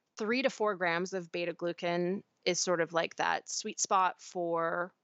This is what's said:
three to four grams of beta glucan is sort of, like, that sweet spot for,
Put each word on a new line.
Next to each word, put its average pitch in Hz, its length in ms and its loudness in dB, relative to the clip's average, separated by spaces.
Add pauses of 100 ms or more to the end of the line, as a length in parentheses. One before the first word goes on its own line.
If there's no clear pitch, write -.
(180)
three 240 240 2
to 262 80 2
four 208 260 0
grams 175 380 0
of 175 180 -6
beta 170 220 -2
glucan 175 680 0 (220)
is 180 160 2
sort 175 220 2
of, 160 100 -2
like, 170 240 0
that 165 320 -2
sweet - 320 -6
spot 185 400 2
for, 170 720 -2 (120)